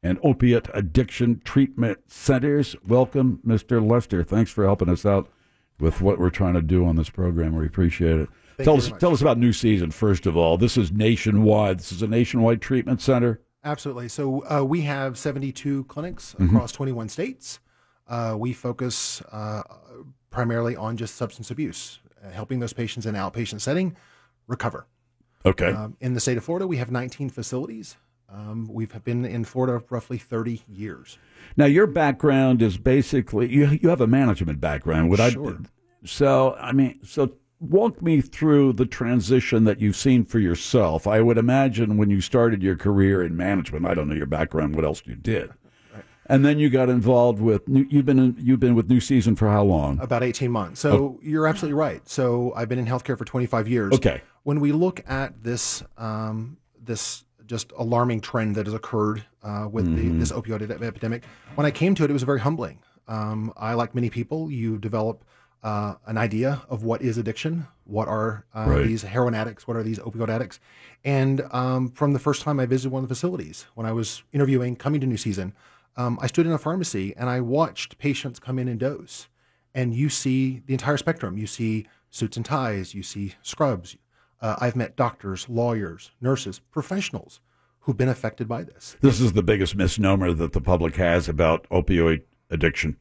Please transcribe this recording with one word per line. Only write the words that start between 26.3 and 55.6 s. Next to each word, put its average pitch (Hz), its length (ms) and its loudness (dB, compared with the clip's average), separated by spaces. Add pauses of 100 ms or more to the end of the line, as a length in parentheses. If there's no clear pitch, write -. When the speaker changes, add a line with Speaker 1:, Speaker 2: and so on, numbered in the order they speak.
Speaker 2:
of 110 60 -6
Florida, 185 240 -4
we 170 100 -4
have 120 140 -6
nineteen 127 360 -6
facilities. 123 680 -10 (340)
Um, 107 400 -10
we've 110 320 -8
been 120 220 -4
in 113 200 -6
Florida 127 440 -2
roughly 123 300 -8
thirty 113 480 -6
years. 95 500 -14 (400)
Speaker 1:
Now, 143 80 6
your 160 220 6
background 135 720 4
is 101 160 2
basically, 123 760 2
you, 143 300 4
you 165 80 6
have 170 120 2
a 117 40 4
management 104 560 0
background. 80 480 0
Would 98 100 4
I 120 120 6
Speaker 2:
Sure. 107 260 -6 (460)
Speaker 1:
So, 135 560 2
I 123 120 -8
mean, 135 320 2
so 135 300 -2 (280)
walk 202 400 2
me 165 180 4
through 143 540 4
the 117 120 2
transition 117 800 2
that 107 160 4
you've 104 160 2
seen 127 300 4
for - 140 0
yourself. 87 680 2
I 107 140 4
would 117 160 4
imagine 117 600 2
when 104 120 4
you 101 100 2
started 117 420 2
your 92 140 2
career 98 480 4
in 82 140 -4
management, 90 480 -2
I 90 80 0
don't 76 160 0
know 76 40 -2
your 76 120 -2
background, 78 500 -2
what 78 80 0
else 76 220 -2
you 58 100 -12
did. 104 340 -4 (440)
Speaker 2:
Right. 104 100 -18 (240)
Speaker 1:
And 135 180 6
then 147 140 4
you 151 100 4
got 127 200 4
involved 120 520 4
with, 110 280 2
New, 135 200 4
you've 143 160 4
been 135 140 4
in, 127 180 4
you've 123 220 2
been 123 160 4
with 104 140 2
New 123 100 6
Season 113 380 2
for 107 120 4
how 104 140 4
long? 73 380 2
Speaker 2:
About 120 200 -2
eighteen 123 300 -2
months. 101 300 -6
So 143 100 2
Speaker 1:
Oh. 139 320 2
Speaker 2:
you're 156 240 0
absolutely 151 320 -2
right. 131 300 -4
So 123 460 0
I've 117 140 -4
been 123 100 -2
in 123 60 -2
healthcare 123 320 -4
for 120 80 -8
twenty-five 117 440 -2
years. 113 240 2
Speaker 1:
Okay. 78 280 2 (220)
Speaker 2:
When 143 160 0
we 147 140 2
look 180 360 0
at 135 320 -6
this, 117 400 -4 (160)